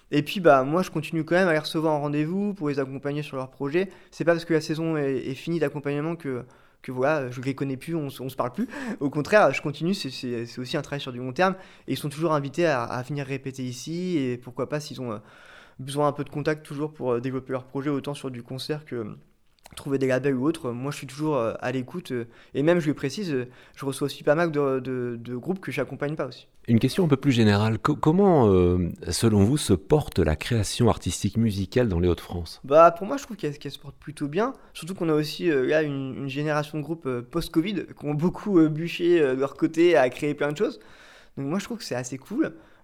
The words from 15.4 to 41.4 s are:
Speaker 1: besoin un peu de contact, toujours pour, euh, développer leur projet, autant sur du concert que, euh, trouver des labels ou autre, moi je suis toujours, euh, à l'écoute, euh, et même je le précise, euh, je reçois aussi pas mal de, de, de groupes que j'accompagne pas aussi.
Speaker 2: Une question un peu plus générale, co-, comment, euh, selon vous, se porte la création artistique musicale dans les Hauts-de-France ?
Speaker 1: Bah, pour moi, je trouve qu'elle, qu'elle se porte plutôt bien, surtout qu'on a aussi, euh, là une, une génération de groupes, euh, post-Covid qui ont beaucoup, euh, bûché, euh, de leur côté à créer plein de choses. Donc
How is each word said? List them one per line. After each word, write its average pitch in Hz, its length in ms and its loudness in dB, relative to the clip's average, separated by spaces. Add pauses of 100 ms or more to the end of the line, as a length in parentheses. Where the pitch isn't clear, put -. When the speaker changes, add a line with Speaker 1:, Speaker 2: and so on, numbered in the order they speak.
Speaker 1:
besoin 139 300 -2
un 139 60 2
peu 147 100 -6
de - 80 -8
contact, 156 340 -2
toujours 151 260 -6
pour, 127 200 -4
euh, 120 100 2
développer 131 300 -6
leur 127 140 -4
projet, 139 260 -4
autant 139 240 -4
sur 135 160 -8
du 120 100 -10
concert 147 440 -8
que, 131 100 -10
euh, 117 80 -4 (720)
trouver 139 220 -4
des 131 80 2
labels 131 300 2
ou 123 100 -2
autre, 160 240 -2
moi 123 220 -6
je 143 60 -10
suis 139 100 -12
toujours, 147 280 -2
euh, 113 240 0
à 127 120 -4
l'écoute, 131 400 -8
euh, 117 140 -4 (280)
et 135 80 -2
même 170 180 4
je 151 60 -2
le 151 80 2
précise, 156 400 -4
euh, 123 140 -2 (280)
je - 100 -10
reçois 139 200 -4
aussi - 160 -8
pas 147 140 4
mal 170 160 2
de, 139 280 0
de, 123 400 -6
de 120 160 -10
groupes 147 260 -6
que 143 100 -8
j'accompagne 143 440 -4
pas 151 120 -6
aussi. - 200 -16 (200)
Speaker 2:
Une 117 100 6
question 131 280 2
un - 20 2
peu 139 100 6
plus 143 140 2
générale, 110 480 4
co-, 151 160 2
comment, 156 560 6
euh, 90 400 6 (180)
selon 104 340 4
vous, 127 140 4
se - 160 2
porte - 460 2
la 78 160 4
création 113 540 0
artistique - 480 -2
musicale 110 500 2
dans 87 120 2
les 90 80 4
Hauts-de-France ? 85 560 -4
Speaker 1:
Bah, 160 320 8
pour 196 120 -8
moi, 277 100 -4
je 269 60 -8
trouve 214 120 -12
qu'elle, 147 220 -6
qu'elle 139 140 -10
se - 80 -18
porte 139 160 -20
plutôt 147 320 -8
bien, 180 260 0 (200)
surtout 165 200 -10
qu'on 175 160 -2
a 151 60 4
aussi, 151 340 0
euh, 131 160 4
là 151 160 4
une, 139 360 -4
une 139 120 -6
génération 147 480 -2
de 151 60 -4
groupes, 160 240 -6
euh, 123 160 -4
post-Covid 165 600 -2 (140)
qui 139 60 -12
ont 147 80 -2
beaucoup, 180 460 2
euh, 156 100 8
bûché, 170 500 2
euh, 135 140 4
de 131 60 -2
leur 135 160 -2
côté 160 420 4
à 131 140 6
créer 147 240 -4
plein 143 160 0
de 151 60 -6
choses. 233 220 -2 (560)
Donc 139 120 -6